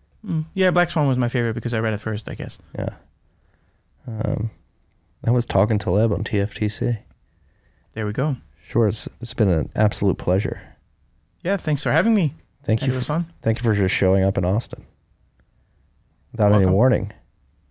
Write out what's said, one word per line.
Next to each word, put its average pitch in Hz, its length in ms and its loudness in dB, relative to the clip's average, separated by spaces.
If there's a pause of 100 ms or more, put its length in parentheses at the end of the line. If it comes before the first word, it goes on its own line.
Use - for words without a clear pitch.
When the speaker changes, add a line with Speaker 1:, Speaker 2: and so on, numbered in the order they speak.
(260)
Speaker 1:
Mm. 160 200 -4 (100)
Yeah, 185 160 2
Black 175 200 2
Swan 147 160 2
was 127 120 2
my 120 100 2
favorite 117 240 0
because 117 200 -4
I 110 60 0
read 110 140 0
it 101 60 -4
first, 107 280 -6
I - 80 -8
guess. - 220 -10 (200)
Speaker 2:
Yeah. 98 120 -4 (1160)
Um, 110 420 -4 (720)
that 113 100 0
was 120 140 2
Talking 107 320 2
Taleb 107 340 2
on - 120 -2
T 101 160 -2
F 101 140 -2
T 107 140 -2
C. 117 300 -4 (960)
Speaker 1:
There 110 120 -6
we 104 80 -4
go. 139 220 -2 (260)
Speaker 2:
Sure, 117 260 0
it's, - 200 -4 (140)
it's - 120 -10
been 104 160 2
an 82 260 0
absolute 104 420 2
pleasure. - 440 -2 (840)
Speaker 1:
Yeah, 190 140 -2
thanks 151 260 -2
for 123 80 0
having 190 220 2
me. 165 200 0 (300)
Speaker 2:
Thank 113 200 0
Speaker 1:
It 139 40 -2
Speaker 2:
you 131 60 0
Speaker 1:
was 127 100 -2
Speaker 2:
f-, - 40 -8
Speaker 1:
fun. 165 180 -2 (160)
Speaker 2:
thank 113 180 -2
you - 40 -8
for 113 100 2
just 98 220 2
showing 95 280 4
up 98 140 2
in 92 80 0
Austin - 400 -2 (1500)
without 110 200 2
any 104 60 6
Speaker 1:
Welcome. 92 160 4
Speaker 2:
warning 101 380 2 (600)